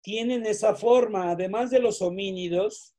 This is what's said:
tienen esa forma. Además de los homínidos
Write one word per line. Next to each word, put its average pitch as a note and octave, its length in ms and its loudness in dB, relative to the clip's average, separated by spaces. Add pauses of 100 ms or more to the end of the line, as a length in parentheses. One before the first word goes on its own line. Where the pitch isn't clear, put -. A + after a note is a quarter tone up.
tienen A3+ 440 -4
esa G#3+ 300 2
forma. G#3+ 560 2
Además G3 400 -2
de B3+ 80 6
los A3 220 0
homínidos F#3 960 -4